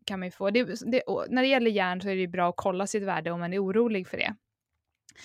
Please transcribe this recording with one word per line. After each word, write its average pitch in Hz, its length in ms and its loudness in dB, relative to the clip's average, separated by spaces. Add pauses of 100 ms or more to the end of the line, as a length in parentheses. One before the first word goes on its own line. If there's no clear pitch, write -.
kan 190 140 -6
man 185 80 -6
ju 180 40 -8
få. 196 180 0
Det, 233 420 -4
det, 247 100 2
och - 280 -4
när 254 120 2
det 262 60 4
gäller 240 240 4
järn 185 300 0
så 196 80 -2
är 190 60 0
det 185 60 0
ju 180 60 0
bra 175 220 2
att 180 80 -2
kolla 196 300 0
sitt 208 160 -2
värde 170 280 -2
om 170 80 -4
man 175 140 -4
är 196 100 0
orolig 202 440 2
för - 100 -8
det. - 180 0 (880)